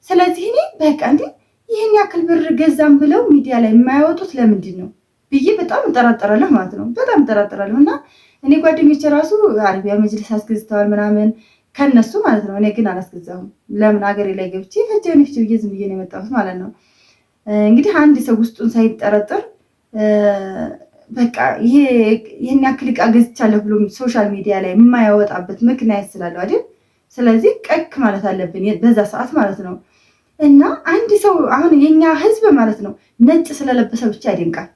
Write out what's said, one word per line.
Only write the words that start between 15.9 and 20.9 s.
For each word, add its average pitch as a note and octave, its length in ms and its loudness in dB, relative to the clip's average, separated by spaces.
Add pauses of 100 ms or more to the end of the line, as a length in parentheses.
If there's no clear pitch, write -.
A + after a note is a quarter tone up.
የመጣሁት F#3+ 360 -12
ማለት F#3+ 260 -4
ነው። F#3 120 -12 (800)
እ፣ G#3 180 -2
እንግዲህ A#3+ 320 4
አንድ D4+ 240 4
ሰው A#3 160 -2
ውስጡን A#3 340 -4
ሳይጠረጠር፣ A3 680 -2 (540)
እ፣ G#3+ 80 -4 (1080)